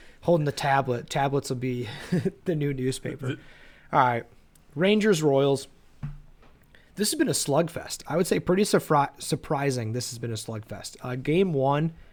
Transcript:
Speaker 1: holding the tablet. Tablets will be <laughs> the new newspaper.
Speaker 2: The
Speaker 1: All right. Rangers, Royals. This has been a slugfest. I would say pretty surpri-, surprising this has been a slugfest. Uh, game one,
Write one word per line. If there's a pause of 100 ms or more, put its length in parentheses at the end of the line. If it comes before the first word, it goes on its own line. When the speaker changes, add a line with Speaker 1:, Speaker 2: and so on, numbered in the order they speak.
(220)
Speaker 1:
holding
the
tablet.
Tablets
will
be (280)
<laughs>
the
new
newspaper.
Speaker 2:
The (540)
Speaker 1:
All
right. (520)
Rangers,
Royals. (1300)
This
has
been
a
slugfest.
I
would
say
pretty
surpri-,
surprising
this
has
been
a
slugfest.
Uh,
game
one, (200)